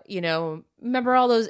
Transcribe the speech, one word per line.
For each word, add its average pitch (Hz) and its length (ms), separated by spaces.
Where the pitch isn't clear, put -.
you 196 140
know, 160 420
remember 247 340
all 254 120
those 226 220